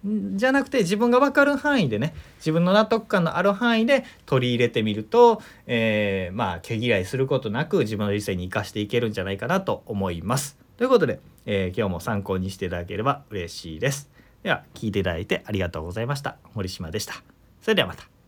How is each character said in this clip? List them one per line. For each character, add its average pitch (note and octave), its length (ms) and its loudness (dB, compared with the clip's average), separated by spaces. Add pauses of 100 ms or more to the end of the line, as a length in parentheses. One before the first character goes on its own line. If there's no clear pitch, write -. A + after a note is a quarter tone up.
じ G3+ 420 -2
ゃ C4 60 4
な C4+ 120 4
く - 60 -8
て、 C4+ 100 2
自 F#3+ 160 2
分 A#3+ 160 2
が B3 80 6
わ C#4 120 4
か C#4 140 6
る C#4+ 100 2
範 C4+ 280 2
囲 C3 60 2
で G#2 100 0
ね、 D#3 140 -2 (240)
自 D#3 140 -2
分 E3 120 2
の F3+ 100 4
納 G#3+ 120 6
得 A3+ 220 0
感 F#3 160 2
の E3 140 0
あ F3+ 60 0
る G3+ 100 4
範 A3+ 280 2
囲 A3+ 40 2
で C4+ 200 2 (200)
取 B2 240 2
り B2 60 2
入 A#2+ 100 4
れ A#2 40 2
て A#2 120 -2
み G#2+ 120 0
る G#2+ 100 -4
と、 A#3 380 6 (240)
え G#2+ 680 0
ー、 F#2 40 -10
ま G#2 180 -2
あ、 E2+ 80 -8
毛 - 140 -6
嫌 A2+ 240 2
い F#2 60 -2
す B2+ 120 -6
る C3 100 0
こ C3+ 120 0
と A2 100 -6
な A#2+ 160 -2
く G3 140 0
自 A2 180 -2
分 G#2 80 0
の G2+ 80 0
人 G#2 80 0
生 G2+ 140 -4
に F2+ 100 -6
生 F#2 40 -8
か G2+ 140 -4
し - 80 -12
て G#2+ 80 -6
い G#2 80 -2
け A#2+ 120 0
る A#2 100 0
ん G#2 40 -6
じ G2 60 -4
ゃ F#2 40 -4
な F#2+ 80 -4
い G2 60 -4
か A#2 100 -8
な F#3+ 140 0
と A#2 240 -4
思 F#2+ 260 -2
い E2+ 100 -6
ま A2 160 -2
す。 - 200 -8 (200)
と A#3 60 0
い - 20 2
う C4 40 2
こ B3+ 100 6
と D#3 80 4
で、 G#2 120 -4 (260)
え F#2+ 300 -2
ー、 - 40 -4
今 G#2+ 100 0
日 - 40 -2
も E2+ 60 -6
参 G2+ 240 -4
考 F#2+ 140 -2
に F#2 140 -4
し - 60 -14
て F#2+ 100 -6
い - 20 -6
た F2 80 -6
だ F2 80 -8
け F2+ 100 -10
れ G#2+ 80 -4
ば C#3 260 -2
嬉 F2+ 240 -8
し D#2+ 240 -12
い - 20 -14
で C3+ 120 0
す。 - 180 -10 (340)
で G3 60 -6
は、 - 140 0 (100)
聞 A2+ 160 -6
い - 20 -4
て G2 80 0
い F#2 40 0
た F2 80 0
だ E2 60 -4
い E2+ 80 -6
て - 200 -2
あ - 60 -8
り G2 80 -2
が F2 100 -2
と D#2+ 120 -8
う - 20 -8
ご E2+ 80 -8
ざ A2 100 -6
い A#2+ 40 -4
ま C#3 100 -4
し C#3 60 -10
た。 - 160 -8 (160)
森 F#2 160 -4
島 F2 200 -10
で E2 100 -4
し - 60 -6
た。 - 100 -10 (460)
そ A3 100 0
れ A3 40 4
で E3+ 60 2
は G#2 60 2
ま F2 80 -10
た。 - 220 -20 (120)